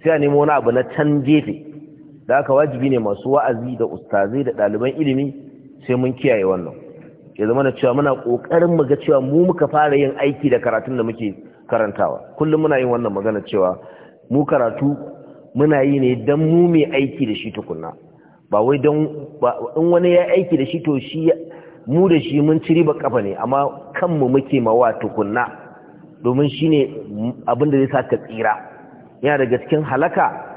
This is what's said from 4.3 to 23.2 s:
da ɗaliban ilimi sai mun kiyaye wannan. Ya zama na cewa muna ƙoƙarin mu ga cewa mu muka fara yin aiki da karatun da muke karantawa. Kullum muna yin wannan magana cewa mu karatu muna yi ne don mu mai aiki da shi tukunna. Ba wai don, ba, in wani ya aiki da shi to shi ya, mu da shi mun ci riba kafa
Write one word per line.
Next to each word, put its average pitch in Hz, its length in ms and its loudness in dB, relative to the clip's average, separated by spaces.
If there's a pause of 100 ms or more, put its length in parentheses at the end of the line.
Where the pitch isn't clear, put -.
da 123 80 -2
ɗaliban 107 480 -2
ilimi 135 340 -2 (520)
sai 127 100 0
mun 127 160 0
kiyaye 120 320 0
wannan. 92 300 -2 (640)
Ya 107 80 0
zama 123 160 2
na 135 100 2
cewa 127 220 0
muna 143 200 2
ƙoƙarin 165 640 0
mu 151 80 2
ga 139 120 2
cewa 143 260 2
mu 151 240 2
muka 175 220 0
fara 151 280 2
yin 139 220 2
aiki 143 320 0
da 120 80 4
karatun 117 380 -2
da 117 60 -2
muke 110 320 -4 (360)
karantawa. 101 500 -2 (160)
Kullum 156 260 0
muna 147 160 2
yin 127 100 0
wannan 120 260 -2
magana 101 320 -2
cewa 92 320 0 (520)
mu 143 140 2
karatu 139 520 0 (580)
muna 147 280 2
yi 139 180 2
ne 127 160 2 (100)
don 143 140 2
mu 170 280 4
mai 160 240 4
aiki 135 340 -2
da 107 80 -4
shi - 180 -10
tukunna. 82 400 -12 (580)
Ba 104 100 2
wai 135 180 2
don, 151 300 2 (320)
ba, 123 140 0 (220)
in 165 140 2
wani 175 220 4
ya 175 160 4
aiki 175 300 2
da 135 80 0
shi 165 160 -6
to 147 180 0
shi 160 280 -4
ya, - 60 4 (520)
mu 170 220 4
da 170 120 4
shi 127 200 -2
mun 156 200 2
ci 160 140 0
riba 160 200 4
kafa 127 280 -2